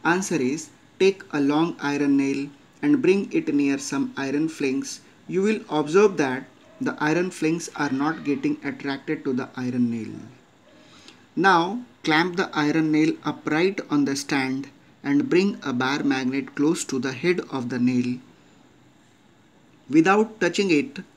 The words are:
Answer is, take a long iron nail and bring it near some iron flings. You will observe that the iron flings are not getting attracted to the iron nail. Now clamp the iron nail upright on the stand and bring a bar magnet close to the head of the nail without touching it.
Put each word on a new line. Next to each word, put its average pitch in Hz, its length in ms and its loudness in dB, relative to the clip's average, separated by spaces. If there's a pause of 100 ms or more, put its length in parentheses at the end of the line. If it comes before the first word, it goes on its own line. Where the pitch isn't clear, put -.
Answer 180 320 0
is, 139 340 -2 (300)
take 190 240 2 (100)
a 147 60 -2
long 151 400 2
iron 143 380 0
nail 139 300 -2 (360)
and 143 180 4
bring 190 320 2
it 160 180 0
near 139 280 2
some 135 380 -4
iron 139 320 -2
flings. 139 520 -4 (260)
You 175 140 -2
will 208 280 0
observe 160 480 4
that 135 260 -2 (380)
the 127 180 -4
iron 165 320 0
flings 160 460 -2
are 143 140 -2
not 147 340 -2
getting 143 400 -2
attracted 139 580 -6
to 135 80 -2
the 123 240 -4
iron 123 340 0
nail. 110 220 -6 (1200)
Now 185 480 2 (220)
clamp 165 320 2
the 185 160 -2
iron 151 400 0
nail 156 220 2 (100)
upright 156 560 -2 (100)
on 147 140 4
the 139 140 0
stand 135 500 -4 (340)
and 139 280 2
bring 190 340 2
a 143 80 -4
bar 131 320 -2
magnet 135 520 -2
close 160 300 2
to 131 140 -4
the 131 140 -4
head 175 260 0 (120)
of 123 180 -4
the 123 100 -4
nail 123 380 2 (1700)
without 196 520 4
touching 180 300 0
it. 147 280 0 (160)